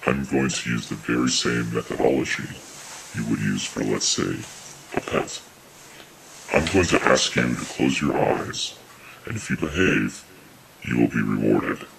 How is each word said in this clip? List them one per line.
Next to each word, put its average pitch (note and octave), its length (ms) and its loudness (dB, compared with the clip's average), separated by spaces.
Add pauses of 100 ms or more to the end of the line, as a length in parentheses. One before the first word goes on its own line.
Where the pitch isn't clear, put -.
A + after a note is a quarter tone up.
I'm C2+ 200 2
going C2+ 240 2
to - 220 -4
use A1+ 180 -2
the G#1+ 80 -6
very A#1+ 320 0
same A#1 440 0
methodology - 760 0 (680)
you A1+ 160 -2
would - 100 0
use - 240 0
for, - 200 -6
let's G#1 220 0
say, - 300 0 (600)
a - 40 0
pet. - 400 -4 (1120)
I'm - 200 4
going F#2+ 140 6
to D#2+ 160 4
ask - 340 4
you B1 180 2
to - 100 -6
close - 360 2
your C#2+ 160 2
eyes, - 640 0 (480)
and A2+ 100 -6
if - 140 -6
you F#2+ 60 0
behave, F2+ 680 0 (580)
you A#1+ 160 -2
will A#1+ 100 6
be A#1 140 0
rewarded. G#1 640 0 (120)